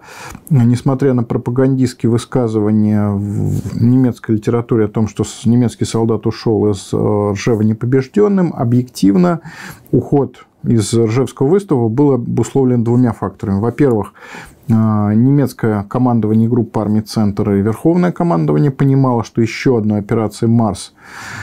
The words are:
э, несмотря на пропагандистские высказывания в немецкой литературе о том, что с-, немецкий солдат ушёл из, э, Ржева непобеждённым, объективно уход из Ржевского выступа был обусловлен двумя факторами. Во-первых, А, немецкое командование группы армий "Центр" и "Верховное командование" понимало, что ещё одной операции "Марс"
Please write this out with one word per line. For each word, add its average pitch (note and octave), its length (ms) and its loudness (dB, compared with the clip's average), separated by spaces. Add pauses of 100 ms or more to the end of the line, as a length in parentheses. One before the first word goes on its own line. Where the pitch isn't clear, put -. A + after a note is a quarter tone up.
(500)
э, D#3 60 2
несмотря B2+ 580 2
на B2 100 0
пропагандистские B2+ 840 0
высказывания G#2+ 1040 0
в G2+ 680 -4
немецкой B2 580 2
литературе A#2 480 0
о - 20 -4
том, G#2+ 200 -2
что - 160 -6
с-, - 220 -8
немецкий A#2 400 0
солдат A2+ 400 -2
ушёл G#2 460 0
из, F#2+ 220 -8
э, G#2+ 400 0
Ржева G#2+ 280 -2
непобеждённым, C3+ 960 0
объективно D#3+ 840 0 (500)
уход C3 540 -2 (180)
из A2 320 0
Ржевского A#2 520 0
выступа D#3 420 0
был C#3 240 2
обусловлен A#2+ 720 0
двумя A#2+ 300 2
факторами. G2 460 -4
Во-первых, A#2 540 0 (580)
А, G#2+ 420 2
немецкое A#2+ 720 0
командование A2+ 640 0
группы A#2+ 320 -2
армий G#2+ 220 0
"Центр" G#2 520 -2
и G2 80 2
"Верховное E3 500 0
командование" D3+ 600 0
понимало, C3+ 520 2
что - 180 -4
ещё A#2+ 360 0
одной G#2+ 220 0
операции A2 460 -2
"Марс" A2+ 480 0 (500)